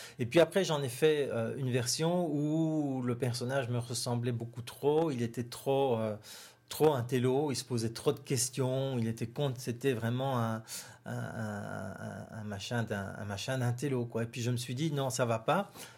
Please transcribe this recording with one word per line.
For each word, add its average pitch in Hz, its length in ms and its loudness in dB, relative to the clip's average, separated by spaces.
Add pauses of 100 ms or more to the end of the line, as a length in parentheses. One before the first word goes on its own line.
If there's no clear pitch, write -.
(180)
Et 123 80 0
puis 151 120 6
après, 165 260 6
j'en 147 180 0
ai 127 80 -2
fait, 147 420 4
euh, 113 240 -2
une 127 140 -2
version 160 600 2
où 151 720 2
le 123 160 0
personnage 123 540 0
me 123 80 2
ressemblait 120 540 -2
beaucoup 117 280 -6
trop, 151 500 2
il 120 120 -2
était 117 220 -2
trop... 135 520 2
Euh, 110 180 0 (540)
trop 151 240 4
intello, 127 580 2
il 120 60 -2
se - 80 -6
posait 113 300 -2
trop - 180 2
de - 80 -2
questions, 131 800 0
il 113 100 2
était 113 180 -4
con-, 135 300 -2
c'était 127 380 0
vraiment 123 440 0
un, 113 240 0 (440)
un, 117 80 -6
un, 104 800 -6
un, 104 400 -10
un 110 120 -10
machin 107 380 -2
d'un, 98 340 -4
un 101 80 -8
machin 104 320 -4
d'intello, 123 480 0
quoi. 117 200 -4
Et - 20 -8
puis 120 160 -8
je 120 80 0
me 120 80 0
suis 127 160 -6
dit, 151 180 -2
non, 135 160 0
ça 127 160 2
va 113 140 2
pas. 170 340 2 (260)